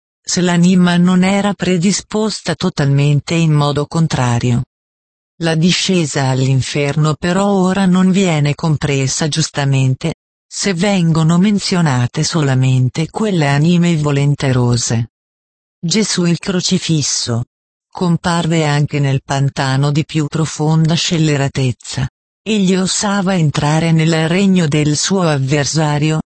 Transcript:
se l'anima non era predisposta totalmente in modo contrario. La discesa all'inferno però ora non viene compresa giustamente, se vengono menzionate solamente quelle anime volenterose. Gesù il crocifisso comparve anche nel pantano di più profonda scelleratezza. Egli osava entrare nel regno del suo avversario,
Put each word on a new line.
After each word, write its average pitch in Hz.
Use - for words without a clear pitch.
se -
l'anima 175
non 180
era 202
predisposta 185
totalmente 147
in 165
modo 147
contrario. 123
La 165
discesa 160
all'inferno 139
però 185
ora 190
non 185
viene 160
compresa 143
giustamente, 139
se -
vengono 165
menzionate 175
solamente 131
quelle 185
anime 170
volenterose. 131
Gesù 175
il 170
crocifisso 156
comparve 170
anche 147
nel 135
pantano 139
di 147
più 156
profonda 156
scelleratezza. 139
Egli 196
osava 196
entrare 160
nel 160
regno 185
del 151
suo 190
avversario, 147